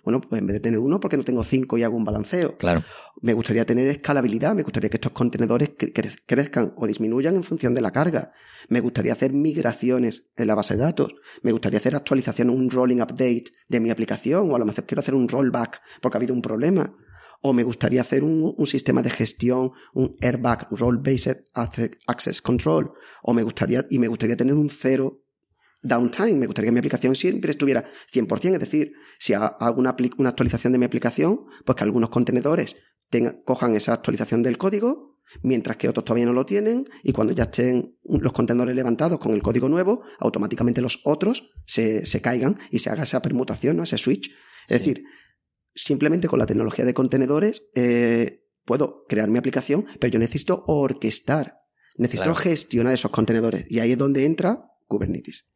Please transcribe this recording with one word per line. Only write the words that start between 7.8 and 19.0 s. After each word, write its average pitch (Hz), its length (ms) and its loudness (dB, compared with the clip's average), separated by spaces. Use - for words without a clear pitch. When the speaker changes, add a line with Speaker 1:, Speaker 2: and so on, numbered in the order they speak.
Speaker 1:
la 107 80 -2
carga. 147 440 -2
Me 120 120 2
gustaría 117 320 0
hacer 131 200 0
migraciones 127 1000 0
en 117 100 -2
la 107 80 2
base 104 220 0
de 107 60 0
datos. 151 340 0
Me 120 100 2
gustaría 110 280 0
hacer 123 160 0
actualizaciones, 123 600 0
un 127 140 0
rolling 127 320 2
update 120 440 0
de 120 120 0
mi 113 100 0
aplicación, 117 600 0
o 127 40 2
a 120 40 2
lo 113 60 0
mejor 104 200 -4
quiero 131 140 -4
hacer 139 160 0
un 123 120 4
rollback 123 540 0
porque 120 140 0
ha - 20 -2
habido 123 160 0
un 120 80 -2
problema. 139 520 0
O 139 60 4
me 120 120 4
gustaría 117 360 0
hacer 135 240 0
un, 156 320 0
un 151 100 0
sistema 131 360 2